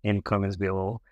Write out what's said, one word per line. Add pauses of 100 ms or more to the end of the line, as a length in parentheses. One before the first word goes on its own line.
in
comments
below. (100)